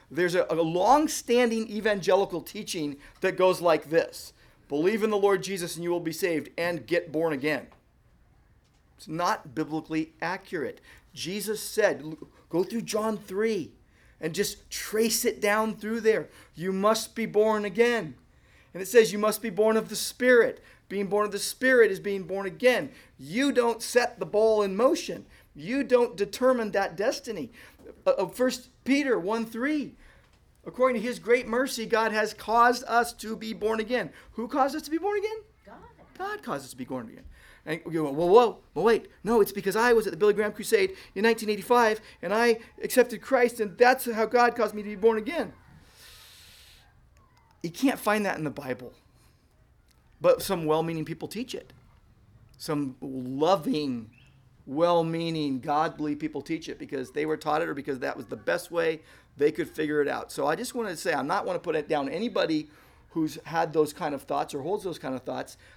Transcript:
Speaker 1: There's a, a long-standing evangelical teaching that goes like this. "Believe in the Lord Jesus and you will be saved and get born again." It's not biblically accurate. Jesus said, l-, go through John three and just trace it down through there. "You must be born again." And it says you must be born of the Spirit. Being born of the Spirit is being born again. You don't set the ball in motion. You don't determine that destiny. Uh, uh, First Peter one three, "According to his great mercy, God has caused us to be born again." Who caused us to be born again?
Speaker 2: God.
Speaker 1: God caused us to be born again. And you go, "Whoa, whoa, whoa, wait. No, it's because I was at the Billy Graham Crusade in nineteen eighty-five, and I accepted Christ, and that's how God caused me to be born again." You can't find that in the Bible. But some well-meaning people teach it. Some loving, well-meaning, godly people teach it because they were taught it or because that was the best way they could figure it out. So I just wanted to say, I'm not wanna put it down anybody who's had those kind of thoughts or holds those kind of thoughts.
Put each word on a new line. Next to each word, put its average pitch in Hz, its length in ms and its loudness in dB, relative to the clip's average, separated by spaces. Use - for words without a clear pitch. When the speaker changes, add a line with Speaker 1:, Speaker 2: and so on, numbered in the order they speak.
Speaker 1:
There's 165 240 0
a, - 140 2
a 170 60 0
long-standing 226 1120 2
evangelical 196 720 0
teaching 160 560 -8
that 185 160 -2
goes 185 240 4
like 156 300 2
this. - 420 0
"Believe 190 340 0
in 220 80 2
the 208 80 0
Lord 196 240 4
Jesus 180 320 -6
and 170 100 -10
you 170 60 -2
will 175 100 0
be 165 120 -4
saved 160 440 -2
and 170 300 -4
get 170 260 -2
born 160 220 0
again." 135 320 -4
It's - 120 -20
not 170 460 -2
biblically 156 680 -4
accurate. 170 580 -8
Jesus 190 480 -6
said, 180 420 0
l-, 156 260 -14
go 175 160 0
through 220 180 -6
John 214 360 -2
three 208 540 -4
and 165 140 -6
just - 360 -4
trace 226 560 0
it 247 160 -2
down 214 320 2
through 220 260 -6
there. 202 300 2
"You 180 180 -4
must 214 420 0
be 226 120 -4
born 208 400 2
again." 208 480 0
And 175 80 -8
it 190 40 -10
says 220 260 6
you 208 60 -4
must 208 220 0
be 226 100 -4
born 214 260 4
of 190 120 0
the 214 80 -8
Spirit. 240 680 4
Being 196 180 -4
born 208 180 2
of 202 80 -4
the 202 60 -4
Spirit 240 540 4
is 175 80 -6
being 196 240 -4
born 190 200 -6
again. 190 460 2
You 226 340 -2
don't 233 280 2
set - 380 0
the 185 80 -4
ball 214 360 4
in 196 140 -2
motion. 247 500 0
You 226 300 -4
don't 208 320 4
determine 220 560 0
that 185 240 -2
destiny. 214 560 -4
Uh, 190 60 2
uh, 185 160 2
First 247 420 -2
Peter 269 340 2
one 220 280 -2
three, 247 480 -4
"According 247 340 0
to 208 60 -4
his 214 140 -6
great 240 260 2
mercy, 233 400 -2
God 220 240 2
has 214 240 0
caused 240 540 4
us 233 260 2
to 220 220 -8
be 220 160 -8
born 214 260 -2
again." 220 320 -2
Who 233 160 -8
caused 277 260 0
us 302 80 -6
to - 80 -12
be 320 80 -2
born 415 200 -2
again? 440 200 -4
Speaker 2:
God. 415 100 -20
Speaker 1:
God 403 240 -8
caused 143 220 -8
us 123 60 -18
to - 60 -18
be 127 80 -10
born 120 240 -10
again. - 160 -20
And 160 220 -6
you 160 160 -2
go, 143 100 -2
"Whoa, 160 140 0
whoa, 208 320 6
whoa, 151 100 -4
wait. 220 240 4
No, 220 180 4
it's 196 120 2
because 196 240 -4
I 240 160 4
was 220 140 4
at 185 40 -4
the 170 60 -8
Billy 208 180 4
Graham 208 180 -2
Crusade 196 440 0
in 190 80 -4
nineteen 226 260 2
eighty-five, 214 520 2
and 180 140 -4
I 226 240 4
accepted 233 400 2
Christ, 240 380 2
and 196 180 -6
that's 240 320 4
how 220 160 0
God 240 300 4
caused 208 180 0
me 214 80 -8
to 202 60 -10
be 208 80 -10
born 220 200 4
again." 220 360 -4
You 170 60 -6
can't 247 280 0
find 208 280 0
that 175 100 -2
in 156 80 -6
the 143 60 -4
Bible. 123 420 -10
But 170 220 4
some 170 240 -2
well-meaning 160 400 0
people 165 220 -10
teach 233 260 -10
it. - 180 -12
Some 143 420 -6
loving, 135 1120 -2
well-meaning, 165 960 0
godly 151 540 -2
people 147 280 -8
teach 160 260 -8
it - 100 -12
because 131 340 -10
they 151 120 -4
were 156 140 -4
taught 151 240 -2
it 165 60 -4
or 160 40 -4
because 139 280 -8
that 139 180 -6
was 120 80 -12
the 117 100 -10
best 170 340 -4
way 165 300 -2
they 147 120 4
could 160 160 -4
figure 151 360 -2
it 139 60 0
out. 123 220 -6
So 143 160 -4
I 160 100 0
just 240 180 -8
wanted 226 160 -6
to 160 80 -8
say, 170 160 -2
I'm 135 120 -2
not 180 200 -2
wanna 180 120 -4
put 170 160 -6
it 151 140 -4
down 143 220 -2
anybody 170 580 -2
who's 156 320 -4
had 165 280 -2
those 156 220 2
kind 151 200 -4
of 135 100 -10
thoughts 143 280 -4
or 147 80 -6
holds 180 240 -4
those 165 140 -8
kind 131 160 -8
of 123 80 -10
thoughts. 131 340 -10